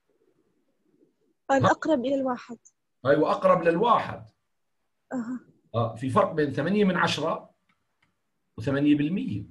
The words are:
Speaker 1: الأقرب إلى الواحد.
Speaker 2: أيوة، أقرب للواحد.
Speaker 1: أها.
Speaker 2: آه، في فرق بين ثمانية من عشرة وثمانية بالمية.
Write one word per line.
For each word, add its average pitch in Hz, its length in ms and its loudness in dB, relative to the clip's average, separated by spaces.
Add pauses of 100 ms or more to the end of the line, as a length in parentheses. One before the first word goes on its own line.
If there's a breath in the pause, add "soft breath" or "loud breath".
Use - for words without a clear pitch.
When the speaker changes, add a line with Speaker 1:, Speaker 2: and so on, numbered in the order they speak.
(1500)
Speaker 1:
الأقرب 285 480 2
إلى 262 160 -2
الواحد. 254 420 -6 (480)
Speaker 2:
أيوة، 147 260 4
أقرب - 320 2
للواحد. 175 640 2 (880)
Speaker 1:
أها. 247 260 -6 (360)
Speaker 2:
آه، - 200 -2
في 131 140 -6
فرق 190 220 2
بين 151 220 -2
ثمانية 190 320 0
من 180 100 2
عشرة 170 600 -2 (1000)
وثمانية 143 380 2
بالمية. 160 560 -4